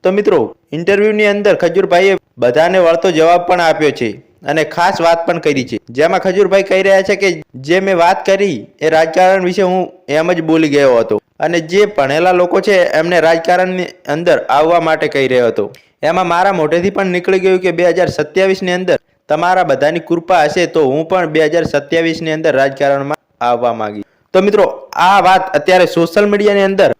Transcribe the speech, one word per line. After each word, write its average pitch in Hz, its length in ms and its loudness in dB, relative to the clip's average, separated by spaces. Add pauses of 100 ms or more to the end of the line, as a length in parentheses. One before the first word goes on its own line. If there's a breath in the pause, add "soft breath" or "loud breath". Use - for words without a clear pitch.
તો 185 80 2
મિત્રો, 196 280 2 (320)
ઇન્ટરવ્યૂની 202 540 0
અંદર 202 300 0
ખજૂરભાઈએ 180 600 0 (200)
બધાને 156 420 2
વળતો 175 320 2
જવાબ 170 360 2
પણ 180 140 0
આપ્યો 151 300 2
છે 117 180 -6 (360)
અને 151 180 -2
ખાસ 180 380 -2
વાત 165 240 2
પણ 170 140 -2
કરી 143 240 -2
છે, 120 160 -8 (100)
જેમાં 160 300 0
ખજૂરભાઈ 190 440 0
કહી 190 200 0
રહ્યા 196 180 4
છે 190 140 -2
કે 180 280 -4 (120)
"જે 147 240 -2
મેં 190 180 -2
વાત 170 280 0
કરી 190 420 -2 (140)
એ 156 80 0
રાજકારણ 180 560 2
વિશે 185 160 -2
હું 180 300 -2 (160)
એમ 160 260 0
જ 170 80 -2
બોલી 160 280 0
ગયો 139 280 2
હતો 110 240 -2 (180)
અને 170 200 -2
જે 180 260 0
ભણેલા 160 460 0
લોકો 180 300 0
છે 190 220 2 (100)
એમને 165 260 0
રાજકારણની 180 680 0 (220)
અંદર 160 300 0 (120)
આવવા 160 300 2
માટે 160 280 0
કહી 135 200 -2
રહ્યો 123 200 2
હતો. 107 180 -2 (380 soft breath)
એમાં 175 240 0
મારા 180 240 2
મોઢેથી 170 380 0
પણ 196 160 -4
નીકળી 185 340 -2
ગયું 185 200 2
કે 185 120 -2
બે 170 180 0
હજાર 170 180 0
સત્યાવીસની 190 640 -2
અંદર 180 260 -2 (320)
તમારા 175 340 0
બધાની 147 360 0
કૃપા 170 440 0
હશે 160 220 0
તો 160 200 0
હું 151 220 -2
પણ 180 200 -2
બે 156 180 0
હજાર 160 180 0
સત્યાવીસની 160 680 -4
અંદર 156 240 -2
રાજકારણમાં 139 640 -2 (240)
આવવા 120 320 0
માંગીશ." 107 320 -8 (280)
તો 190 80 4
મિત્રો, 202 240 2 (300)
આ 190 260 2
વાત 185 340 0
અત્યારે 185 300 2
સોશિયલ 170 400 0
મીડિયાની 202 360 2
અંદર 196 280 2 (100)